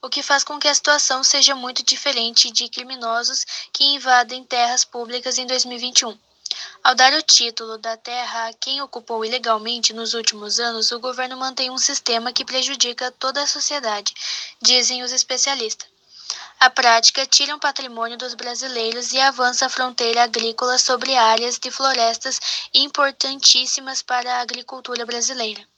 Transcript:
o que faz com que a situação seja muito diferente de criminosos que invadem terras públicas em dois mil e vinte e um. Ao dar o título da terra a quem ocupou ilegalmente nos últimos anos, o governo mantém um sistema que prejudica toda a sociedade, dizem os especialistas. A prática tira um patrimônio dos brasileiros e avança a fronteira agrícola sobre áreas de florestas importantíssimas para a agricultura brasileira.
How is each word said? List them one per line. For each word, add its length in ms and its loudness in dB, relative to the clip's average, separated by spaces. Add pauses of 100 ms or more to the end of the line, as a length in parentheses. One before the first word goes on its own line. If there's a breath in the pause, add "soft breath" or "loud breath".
o 80 -10
que 120 -2
faz 220 2
com 140 -10
que 100 0
a 60 2
situação 500 2
seja 300 6
muito 280 -6
diferente 680 2
de 180 -2
criminosos 800 -4 (260 loud breath)
que 120 2
invadem 600 2
terras 400 2
públicas 540 -6
em 80 -4
dois 180 0
mil 140 -10
e 20 -10
vinte 200 2
e 40 0
um. 120 -8 (680 loud breath)
Ao 100 6
dar 200 6
o 80 0
título 560 2
da 180 -8
terra 520 -6
a 40 -12
quem 300 -6
ocupou 420 -6
ilegalmente 680 -2
nos 180 -6
últimos 480 -4
anos, 320 -2
o 80 -8
governo 380 -6
mantém 320 -4
um 80 -8
sistema 520 0
que 140 -2
prejudica 680 -2
toda 300 -4
a 40 -2
sociedade, 680 -2 (480 loud breath)
dizem 420 2
os 80 -6
especialistas. 800 -2 (680 loud breath)
A 120 8
prática 560 4
tira 300 2
um 20 -12
patrimônio 580 -4
dos 180 -10
brasileiros 760 -6
e 60 0
avança 480 2
a 20 0
fronteira 540 2
agrícola 560 0
sobre 380 2
áreas 420 4
de 140 -10
florestas 680 0 (320 loud breath)
importantíssimas 1300 2
para 360 -2
a 40 -2
agricultura 640 -8
brasileira. 560 -4 (180)